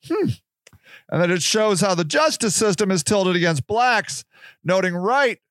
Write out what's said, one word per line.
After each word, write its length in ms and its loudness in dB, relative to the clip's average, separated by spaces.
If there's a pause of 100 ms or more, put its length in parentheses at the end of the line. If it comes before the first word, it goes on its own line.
Hmm. 220 -2 (760)
And 140 0
that 80 2
it 120 0
shows 380 0
how 140 2
the 100 0
justice 520 0
system 340 0
is 140 0
tilted 320 2
against 320 -2
blacks, 560 -2 (400)
noting 320 0
Wright 420 0 (120)